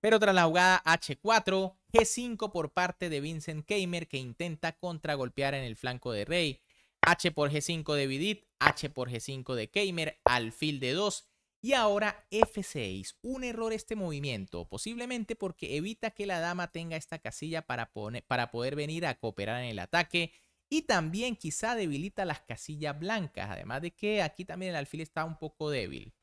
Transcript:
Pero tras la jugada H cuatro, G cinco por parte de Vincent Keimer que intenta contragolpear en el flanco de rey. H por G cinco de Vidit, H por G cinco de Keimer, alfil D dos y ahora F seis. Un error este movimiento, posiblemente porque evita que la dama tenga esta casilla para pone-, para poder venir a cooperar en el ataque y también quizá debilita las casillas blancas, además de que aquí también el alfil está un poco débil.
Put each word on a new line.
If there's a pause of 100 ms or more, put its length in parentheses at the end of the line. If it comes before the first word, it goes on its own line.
Pero
tras
la
jugada
H
cuatro, (140)
G
cinco
por
parte
de
Vincent
Keimer
que
intenta
contragolpear
en
el
flanco
de
rey. (420)
H
por
G
cinco
de
Vidit, (140)
H
por
G
cinco
de
Keimer,
alfil
D
dos (320)
y
ahora
F
seis.
Un
error
este
movimiento,
posiblemente
porque
evita
que
la
dama
tenga
esta
casilla
para
pone-,
para
poder
venir
a
cooperar
en
el
ataque (360)
y
también
quizá
debilita
las
casillas
blancas,
además
de
que
aquí
también
el
alfil
está
un
poco
débil.